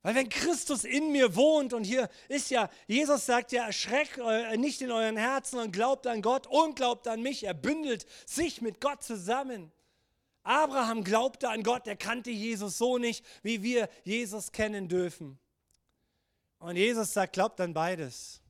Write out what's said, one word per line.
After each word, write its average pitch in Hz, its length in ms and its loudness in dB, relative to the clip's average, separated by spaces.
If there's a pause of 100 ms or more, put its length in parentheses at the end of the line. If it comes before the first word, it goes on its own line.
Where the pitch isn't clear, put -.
Weil 202 120 0
wenn 254 140 2
Christus 285 560 -2
in 285 260 0
mir 262 240 4
wohnt 285 380 6
und 233 100 -4
hier 233 280 0 (180)
ist 277 220 -4
ja, 233 200 0 (160)
Jesus 277 400 2
sagt 240 260 0
ja, 240 120 0
erschreckt 240 540 -2
eu-, 226 380 0
nicht 262 260 0
in 254 100 -4
euren 220 240 0
Herzen 262 420 -2
und 220 140 -4
glaubt 254 340 0
an 226 160 -2
Gott 254 240 2
und 302 300 4
glaubt 240 320 0
an 226 140 -4
mich. 262 200 -4
Er 190 120 -4
bündelt 254 520 -2 (200)
sich 311 340 -4
mit 226 220 -6
Gott 277 200 -2
zusammen. 220 720 -4 (680)
Abraham 254 600 2
glaubte 226 460 2
an 220 140 -2
Gott, 240 240 0
er 208 100 -6
kannte 240 340 -4
Jesus 208 460 -4
so 247 220 2
nicht, 240 260 -2 (180)
wie 214 200 -2
wir 233 260 2 (160)
Jesus 214 480 -4
kennen 214 360 -2
dürfen. 165 520 -4 (1160)
Und 175 180 -8
Jesus 220 380 2
sagt, 190 180 0
glaubt 196 300 0
an 175 100 -2
beides. 160 760 -4